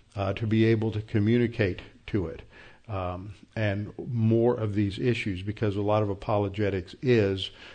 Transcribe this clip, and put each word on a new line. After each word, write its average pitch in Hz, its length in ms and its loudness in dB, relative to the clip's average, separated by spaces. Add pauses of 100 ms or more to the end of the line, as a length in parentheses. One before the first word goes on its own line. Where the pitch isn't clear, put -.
(160)
uh, 98 160 0
to 110 160 -4
be 110 160 4
able 110 260 4
to 107 100 -4
communicate 110 800 0 (260)
to 95 180 -2
it, - 160 -12 (460)
um, 95 460 -6 (200)
and 104 380 -2 (180)
more 113 460 4
of 107 180 -4
these 101 240 0
issues, 110 440 -2
because 104 340 -2
a 104 60 -2
lot 107 200 2
of 101 80 -2
apologetics 101 920 -2
is, 98 480 2 (240)